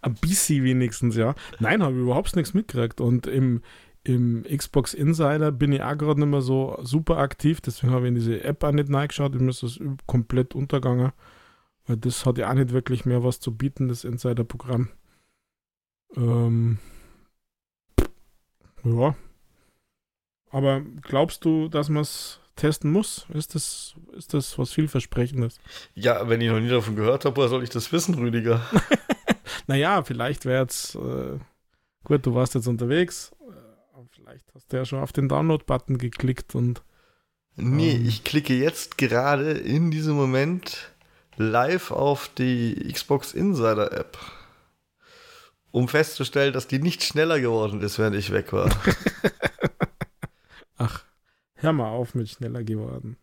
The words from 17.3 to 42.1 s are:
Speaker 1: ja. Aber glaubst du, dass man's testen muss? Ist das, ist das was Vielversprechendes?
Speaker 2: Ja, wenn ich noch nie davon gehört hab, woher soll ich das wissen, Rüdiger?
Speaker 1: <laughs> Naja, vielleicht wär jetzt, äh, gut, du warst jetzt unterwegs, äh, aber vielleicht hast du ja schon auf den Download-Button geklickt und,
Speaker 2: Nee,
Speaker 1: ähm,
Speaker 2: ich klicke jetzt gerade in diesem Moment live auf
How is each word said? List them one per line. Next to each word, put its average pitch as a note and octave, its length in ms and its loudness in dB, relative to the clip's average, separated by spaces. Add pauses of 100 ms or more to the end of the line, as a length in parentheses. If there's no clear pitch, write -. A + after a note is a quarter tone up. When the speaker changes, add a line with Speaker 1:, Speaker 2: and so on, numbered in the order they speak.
Speaker 1:
ja. A#2+ 320 2 (1400)
Aber C3+ 300 0 (220)
glaubst - 420 0
du, D#3+ 240 2
dass D3+ 220 -2
man's - 500 -4 (160)
testen D3+ 340 0
muss? - 440 0
Ist D3+ 200 -6
das, - 400 -8 (180)
ist - 200 -14
das - 260 -2
was C3 140 -2
Vielversprechendes? B2+ 880 -2 (340)
Speaker 2:
Ja, A2+ 340 0
wenn A#2 120 4
ich A#2 80 2
noch A2+ 100 4
nie A#2 120 0
davon A2+ 260 2
gehört A#2 300 2
hab, C3 100 0
woher C3 140 4
soll B2+ 120 0
ich A#2 80 -8
das - 220 -6
wissen, E3+ 220 2
Rüdiger? A#2 520 2
Speaker 1:
<laughs> - 40 -10 (960)
Naja, D3+ 360 2
vielleicht B2+ 440 -4
wär B2+ 140 2
jetzt, - 360 -6
äh, C2 420 -6 (640)
gut, D3 240 2
du B2 80 2
warst B2+ 200 2
jetzt A#2+ 120 -2
unterwegs, B2 760 -2
äh, D3 540 -20
aber B2 160 -20
vielleicht - 440 -20
hast - 180 -14
du C3 40 -2
ja B2+ 80 -2
schon C3+ 160 -6
auf C#3 120 -6
den C3+ 160 0
Download-Button C#3+ 680 0
geklickt B2+ 560 -4
und, B2 280 0 (760)
Speaker 2:
Nee, C3+ 360 2
Speaker 1:
ähm, A#2+ 140 2
Speaker 2:
ich A2 180 -2
klicke D3 300 0
jetzt C#3 440 -2
gerade C3+ 540 2
in D#3 380 0
diesem D#3 260 0
Moment C#3 760 0 (440)
live B2 540 2
auf C#3 460 0